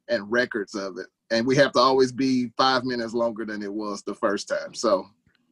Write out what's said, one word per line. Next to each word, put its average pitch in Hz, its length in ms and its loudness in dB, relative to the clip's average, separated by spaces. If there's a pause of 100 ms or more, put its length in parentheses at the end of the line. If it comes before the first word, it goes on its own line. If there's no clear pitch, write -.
and 104 200 -2
records 117 460 -2
of 98 220 -6
it. 95 80 -10 (260)
And 113 160 2
we 131 80 4
have 120 180 6
to 127 60 2
always 131 320 4
be 127 460 0
five 131 260 2
minutes 120 300 -4
longer 117 320 -2
than 107 180 -8
it 101 80 -8
was 104 320 -6
the 104 120 -6
first 101 340 -2
time. 80 240 -6
So 101 340 0 (440)